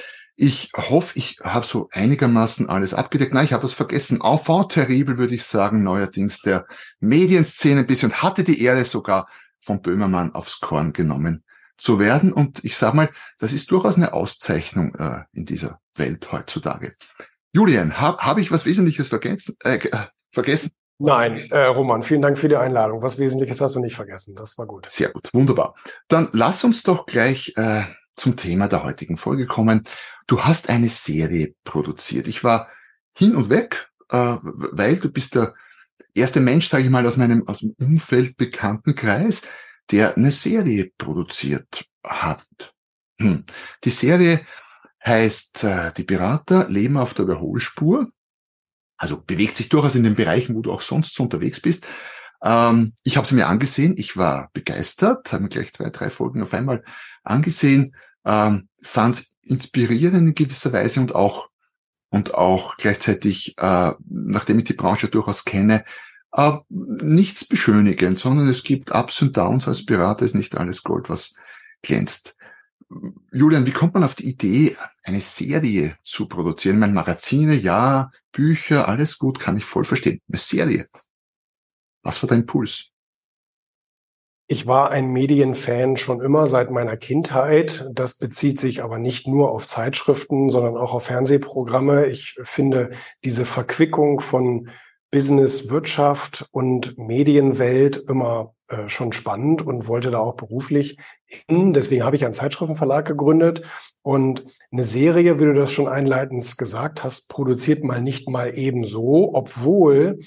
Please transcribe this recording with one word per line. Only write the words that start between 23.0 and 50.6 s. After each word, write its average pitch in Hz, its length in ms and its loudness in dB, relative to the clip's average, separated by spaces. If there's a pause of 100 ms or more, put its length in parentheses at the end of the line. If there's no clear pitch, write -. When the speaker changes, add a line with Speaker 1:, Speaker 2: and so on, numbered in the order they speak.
Speaker 2:
Was 123 160 -4
Wesentliches 131 420 -2
hast 135 160 0
du 127 40 -4
nicht 117 160 -6
vergessen. 98 400 -16
Das 107 220 -16
war 113 100 -12
gut. 98 220 -16
Speaker 1:
Sehr - 200 -2
gut, - 240 -16
wunderbar. 120 420 2 (320)
Dann 160 240 4
lass 117 320 2
uns 233 200 2
doch 180 220 0
gleich, 131 520 0
äh, 107 260 0 (320)
zum 123 220 0
Thema 92 300 -2
der 82 160 0
heutigen 78 340 -8
Folge - 300 -4
kommen. 113 340 2 (460)
Du - 180 2
hast 160 240 0
eine 117 180 2
Serie 80 760 -2
produziert. - 640 -6
Ich - 160 -8
war 117 260 2 (480)
hin 214 180 6
und 110 140 0
weg, 220 400 0 (200)
äh, 123 80 0
w-, 120 540 -4
weil 123 260 2
du - 140 -4
bist - 240 -6
der 117 200 0 (580)
erste 131 260 2
Mensch, 135 300 2
sag 135 120 2
ich 127 80 2
mal, 123 180 4
aus 120 100 0
meinem, 117 300 4
aus 107 120 -6
dem 110 200 -8
Umfeld 131 580 2
bekannten 110 560 -2
Kreis, 127 480 0 (500)
der 104 240 4
eine 135 160 4
Serie 143 640 0
produziert - 880 -6 (200)
hat. - 400 -6 (760)
Hm. 98 260 0 (380)
Die 123 60 0
Serie 170 520 4 (600)
heißt, 113 600 0
äh, 92 340 -2
Die 92 60 -6
Berater 113 680 0
leben 117 280 0
auf 123 180 -2
der 95 100 0
Überholspur. 151 840 -2 (840)
Also - 240 -8
bewegt 95 380 -2
sich 113 100 -6
durchaus 143 280 4
in 120 80 4
den 107 120 4
Bereichen, 110 400 0
wo 113 60 -4